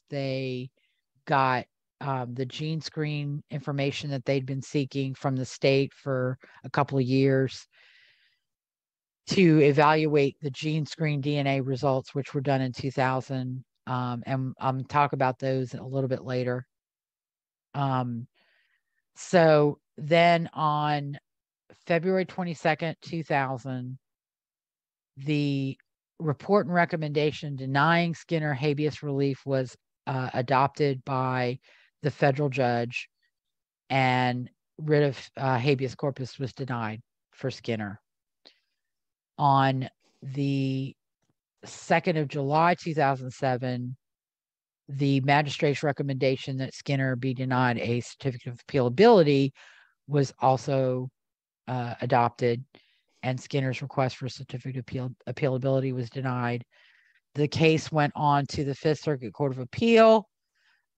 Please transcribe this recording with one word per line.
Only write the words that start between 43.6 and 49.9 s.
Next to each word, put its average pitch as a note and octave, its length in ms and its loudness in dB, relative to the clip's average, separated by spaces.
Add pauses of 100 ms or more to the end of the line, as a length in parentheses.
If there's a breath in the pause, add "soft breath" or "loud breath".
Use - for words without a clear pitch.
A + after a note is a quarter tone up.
the C#3 320 0
magistrate's C#3+ 640 2
recommendation C3+ 760 -2
that C3 180 -6
Skinner C3+ 400 -2
be B2+ 200 -4
denied B2+ 440 0
a A#2+ 220 -2
certificate B2 520 -8
of - 140 -18
appealability C#3+ 840 6 (560 soft breath)